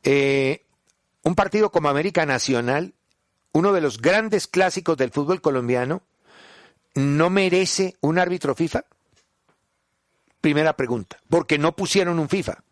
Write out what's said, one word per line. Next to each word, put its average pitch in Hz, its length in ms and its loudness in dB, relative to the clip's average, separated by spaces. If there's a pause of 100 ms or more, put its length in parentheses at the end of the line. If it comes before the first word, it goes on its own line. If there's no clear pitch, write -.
Eh, 139 600 0 (580)
un 165 120 -2
partido 202 360 2
como 156 180 2
América 160 360 0
Nacional, 135 720 -2 (580)
uno 185 200 2
de 185 80 2
los 117 200 -2
grandes 202 460 0
clásicos 180 500 0
del 131 140 -2
fútbol 147 300 -2
colombiano, 127 640 -2 (920)
¿no 143 340 0
merece 185 720 0
un 160 180 0
árbitro 175 360 0
fifa? - 300 -4 (1600)
Primera 151 360 2
pregunta, 120 420 -6 (100)
porque 160 300 2
no 156 180 0
pusieron 175 420 0
un 151 100 -2
fifa. 175 440 -4